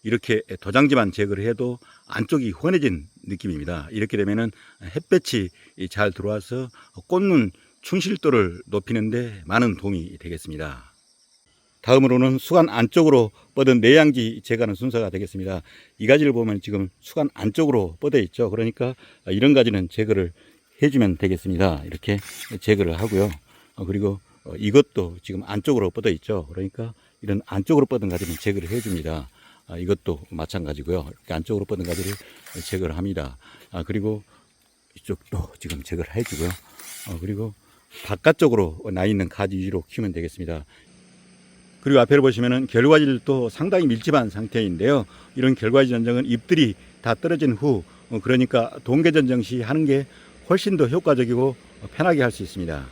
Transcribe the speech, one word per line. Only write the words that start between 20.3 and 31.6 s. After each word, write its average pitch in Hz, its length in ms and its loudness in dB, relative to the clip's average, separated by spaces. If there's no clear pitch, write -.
해주면 123 360 2
되겠습니다. 90 680 -2
이렇게 101 340 -6
제거를 92 380 2
하고요. 104 300 0
어, 95 100 -10
그리고, 98 360 -2
어, 80 100 -14
이것도 101 680 2
지금 98 220 -10
안쪽으로 104 440 0
뻗어 110 220 -2
있죠. 85 360 -6
그러니까 95 460 -10
이런 104 240 -4
안쪽으로 135 400 2
뻗은 107 220 -4
가지는 87 320 -6
제거를 98 300 -4
해줍니다. 80 600 -6
아, 87 100 -14
이것도 90 520 -4
마찬가지고요. 78 800 -6
이렇게 - 240 -12
안쪽으로 95 320 -6